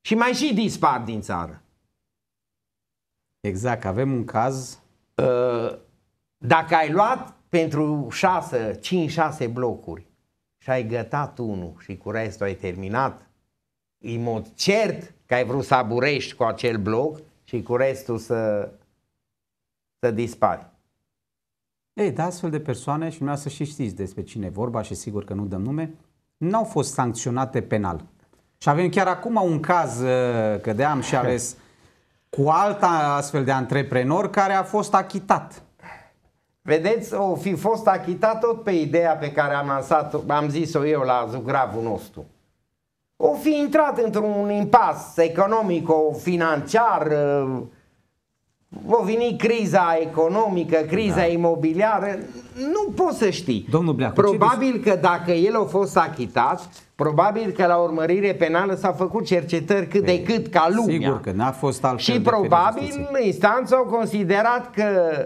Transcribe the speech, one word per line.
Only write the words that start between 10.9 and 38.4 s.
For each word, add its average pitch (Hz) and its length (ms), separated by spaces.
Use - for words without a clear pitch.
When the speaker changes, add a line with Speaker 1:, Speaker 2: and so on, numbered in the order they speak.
Speaker 1:
unul 95 400
și - 180
cu 101 140
restul 104 360
ai 98 80
terminat, 98 760
în 117 240
mod 113 320
cert 202 600
că - 80
ai 123 100
vrut 123 200
să - 100
aburești 127 600
cu - 80
acel 113 360
bloc 113 420
și 117 180
cu 120 140
restul 131 420
să, 110 520
să 123 120
dispari. 107 560
Speaker 2:
Ei, 202 200
dar 156 140
astfel 180 240
de 151 100
persoane, 147 500
și 151 60
dumneavoastră 143 480
și 143 60
știți 107 240
despre 95 280
cine 98 240
e 87 40
vorba 113 320
și - 120
sigur 101 300
că 98 100
nu 101 120
dăm 95 160
nume, 160 320
n-au 202 280
fost 156 280
sancționate 123 680
penal. 95 420
Și - 100
avem 165 200
chiar 185 180
acum 202 380
un 160 160
caz, 151 400
ă, 123 640
că 110 100
de-aia 135 180
am 135 100
și - 160
ales, 127 400
cu 139 200
alt 196 340
astfel 143 280
de 131 60
antreprenor 135 800
care 196 220
a 190 100
fost 202 320
achitat. 190 680
Speaker 1:
Vedeți, 202 520
o 196 200
fi 185 200
fost 208 320
achitat 196 540